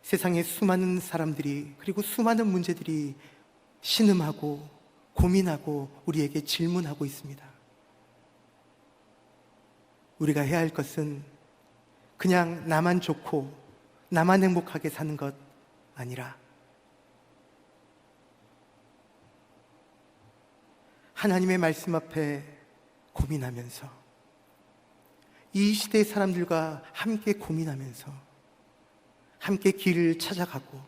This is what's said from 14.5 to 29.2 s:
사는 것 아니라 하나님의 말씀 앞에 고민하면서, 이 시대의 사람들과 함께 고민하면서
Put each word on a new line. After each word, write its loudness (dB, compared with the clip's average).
사는 -6
것 -6
아니라 -12
하나님의 2
말씀 0
앞에 -4
고민하면서, -6
이 4
시대의 2
사람들과 0
함께 -2
고민하면서 -6